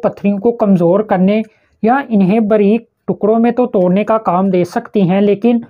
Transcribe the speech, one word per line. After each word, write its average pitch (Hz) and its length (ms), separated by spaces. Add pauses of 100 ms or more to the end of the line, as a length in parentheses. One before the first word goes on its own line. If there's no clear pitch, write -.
पथरियों 202 340
को 233 160
कमज़ोर 196 500
करने 202 380 (400)
या 247 280
इन्हें 208 380
बारीक 214 380 (220)
टुकड़ों 214 300
में 233 140
तो 247 140
तोड़ने 190 380
का 220 140
काम 196 320
दे 180 160
सकती 233 360
हैं, 190 180
लेकिन 208 500